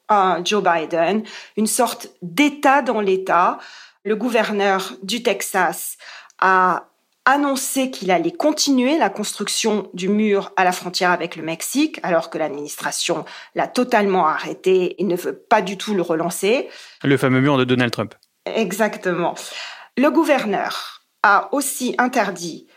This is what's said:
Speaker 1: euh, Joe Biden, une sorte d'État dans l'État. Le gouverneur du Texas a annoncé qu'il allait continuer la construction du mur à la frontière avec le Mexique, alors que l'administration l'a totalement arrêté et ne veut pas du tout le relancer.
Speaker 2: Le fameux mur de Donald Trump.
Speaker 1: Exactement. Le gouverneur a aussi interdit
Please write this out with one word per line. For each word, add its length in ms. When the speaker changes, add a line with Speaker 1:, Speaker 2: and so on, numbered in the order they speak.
Speaker 1:
euh, 340
Joe 180
Biden, 600
une 100
sorte 440
d'État 640
dans 180
l'État. 560
Le 120
gouverneur 840
du 220
Texas 720
a 460
annoncé 680
qu'il 180
allait 220
continuer 680
la 120
construction 840
du 160
mur 460
à 80
la 80
frontière 400
avec 240
le 80
Mexique, 580
alors 300
que 80
l'administration 840
l'a 140
totalement 580
arrêté 720
et 40
ne 120
veut 200
pas 260
du 160
tout 160
le 80
relancer. 680
Speaker 2:
Le 140
fameux 240
mur 160
de 80
Donald 260
Trump. 240
Speaker 1:
Exactement. 880
Le 140
gouverneur 920
a 300
aussi 480
interdit 680